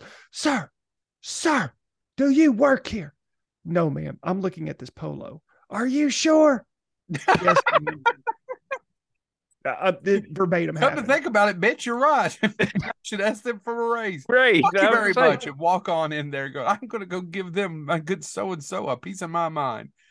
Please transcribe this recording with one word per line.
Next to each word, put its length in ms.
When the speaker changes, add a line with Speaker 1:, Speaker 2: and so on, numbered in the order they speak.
Speaker 1:
"Sir, 400
sir, 500
do 140
you 220
work 340
here?" 280
"No, 280
ma'am. 320
I'm 180
looking 300
at 80
this 100
polo." 540
"Are 180
you 220
sure?" 560
Speaker 2:
<laughs> 200
Speaker 1:
"Yes, 600
ma'am." 320
Uh, 60
uh, 240
it, 260
verbatim 460
Speaker 2:
Come 40
to 80
Speaker 1:
happened. 180
Speaker 2:
think 200
about 240
it, 100
bitch, 240
you're 140
right. 420
<laughs> 20
I 500
should 180
ask 220
them 200
for 220
a 160
raise. 260
Speaker 3:
Right, 360
Speaker 2:
Fuck 100
you 80
Speaker 3:
I 80
was 100
Speaker 2:
very 140
Speaker 3:
saying. 160
Speaker 2:
much 180
and 120
walk 320
on 220
in 180
there 160
and 80
go, 100
"I'm 240
gonna 160
go 160
give 320
them 380
a 100
good 240
so-and-so 640
a 80
piece 240
of 80
my 220
mind. 400